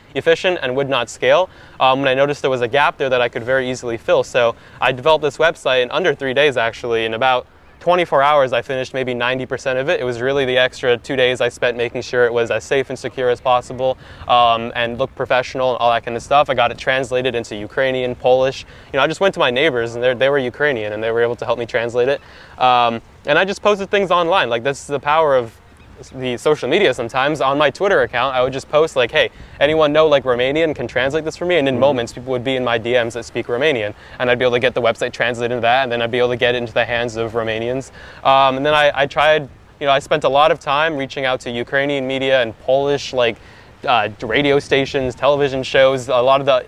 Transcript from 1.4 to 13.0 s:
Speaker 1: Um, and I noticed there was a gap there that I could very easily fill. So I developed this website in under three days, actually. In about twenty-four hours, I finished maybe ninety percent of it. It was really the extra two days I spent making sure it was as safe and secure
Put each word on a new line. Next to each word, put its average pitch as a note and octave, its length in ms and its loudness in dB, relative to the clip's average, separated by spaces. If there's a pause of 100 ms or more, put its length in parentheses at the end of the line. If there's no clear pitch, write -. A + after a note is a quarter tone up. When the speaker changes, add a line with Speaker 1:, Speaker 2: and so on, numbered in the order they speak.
Speaker 1:
Um, C3 200 4
and C#3 100 0
I B2+ 40 4
noticed C#3+ 280 2
there C#3+ 100 0
was B2+ 100 -2
a A#2+ 60 0
gap C#3+ 300 2
there C#3 120 -2
that B2 120 2
I B2 80 0
could A#2 140 -8
very B2+ 260 0
easily B2 260 -6
fill. D3 280 2
So A#2 320 0 (260)
I B2+ 100 2
developed D3 320 2
this D3 140 -2
website C#3+ 460 2
in B2 80 -6
under D#3 220 0
three C3+ 200 -4
days, C#3 240 2
actually. A2+ 480 -2
In A2+ 80 -4
about B2+ 340 0 (320)
twenty-four E3+ 420 0
hours, C#3 300 2
I A#2+ 100 0
finished C3 320 -6
maybe B2+ 200 -4
ninety B2 320 -4
percent B2+ 340 -4
of C3+ 80 -4
it. E3+ 140 0
It - 20 -6
was B2 160 -4
really C#3 240 0
the B2+ 140 0
extra B2+ 400 0
two C#3 180 -8
days B2+ 240 2
I A#2+ 80 0
spent A#2+ 300 -4
making A#2+ 240 -4
sure B2 240 0
it A#2 80 0
was A#2 180 0
as A2 140 -4
safe C3+ 240 0
and C3 100 -10
secure B2+ 300 -4